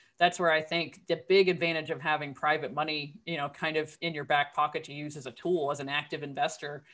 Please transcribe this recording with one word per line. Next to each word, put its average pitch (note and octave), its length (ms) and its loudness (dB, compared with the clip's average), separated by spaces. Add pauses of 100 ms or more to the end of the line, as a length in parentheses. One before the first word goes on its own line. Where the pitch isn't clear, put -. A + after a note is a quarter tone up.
(180)
that's F3 200 4
where E3+ 140 6
I D#3 80 6
think E3 480 -4
the E3 80 2 (120)
big F#3+ 200 8
advantage D#3+ 420 0
of C#3+ 100 -6
having D3 340 -2
private D3+ 400 0
money, D3 500 -4
you E3 140 -4
know, C#3+ 100 -2
kind D#3 300 -4
of D#3 240 -4
in E3+ 120 -2
your C#3+ 100 -6
back C#3+ 300 2
pocket D3+ 300 0
to C#3 80 -14
use D3 240 -10
as D3 100 -12
a B2 60 -8
tool, E3 400 0
as C#3+ 80 -4
an C3+ 80 -6
active D3 340 -4
investor, C#3+ 720 -4